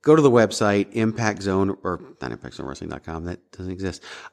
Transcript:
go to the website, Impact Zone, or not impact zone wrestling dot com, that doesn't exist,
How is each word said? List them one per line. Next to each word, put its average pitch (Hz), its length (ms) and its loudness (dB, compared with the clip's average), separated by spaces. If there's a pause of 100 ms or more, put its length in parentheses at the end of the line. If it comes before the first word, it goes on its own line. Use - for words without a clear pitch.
go 151 160 6
to 156 60 4
the 139 80 8
website, 104 640 2
Impact 110 500 -2
Zone, 98 420 0
or 90 160 -4 (200)
not 62 120 -8
impact 62 220 -14
zone 67 120 -12
wrestling 69 240 -12
dot 67 140 -14
com, 82 220 -10
that - 260 -14
doesn't 92 200 -12
exist, 92 300 -8 (300)